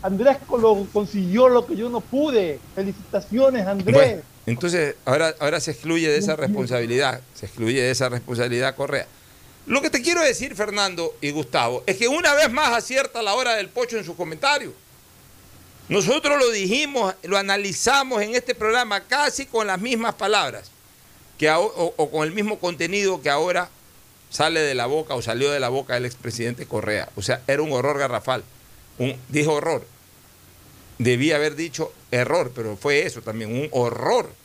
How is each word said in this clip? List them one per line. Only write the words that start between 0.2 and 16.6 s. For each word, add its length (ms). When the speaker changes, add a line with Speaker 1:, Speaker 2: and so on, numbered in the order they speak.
Speaker 1:
Colo-, 460
consiguió 560
lo 180
que 80
yo 140
no 120
pude. 600
Felicitaciones, 880
Andrés". 300
Speaker 2:
Bueno, 260
entonces 480
ahora, 360
ahora 180
se 140
excluye 360
de 100
esa 140
Speaker 1:
Muy 40
bien. 140
Speaker 2:
responsabilidad, 680
se 120
excluye 360
de 80
esa 180
responsabilidad 680
Correa. 320
Lo 160
que 80
te 120
quiero 180
decir, 340
Fernando 680
y 120
Gustavo, 540
es 100
que 100
una 280
vez 180
más 200
acierta 500
la 120
hora 220
del 120
Pocho 300
en 60
sus 100
comentarios. 580
Nosotros 500
lo 140
dijimos, 600